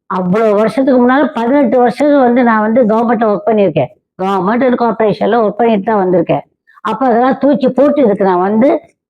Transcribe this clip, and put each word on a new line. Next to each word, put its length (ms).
அவ்வளவு 380
வருஷத்துக்கு 460
முன்னால 320
பதினெட்டு 500
வருஷத்துக்கு 440
வந்து 220
நான் 160
வந்து 160
கவர்மெண்ட்ல 400
ஒர்க் 180
பண்ணியிருக்கேன். 420
கவர்மெண்ட் 440
and 140
கார்பரேஷன்ல 640
ஒர்க் 160
பண்ணிட்டு 300
தான் 120
வந்திருக்கேன். 400
அப்ப 240
அதெல்லாம் 380
தூக்கி 260
போட்டு 360
இதுக்கு 260
நான் 180
வந்து 200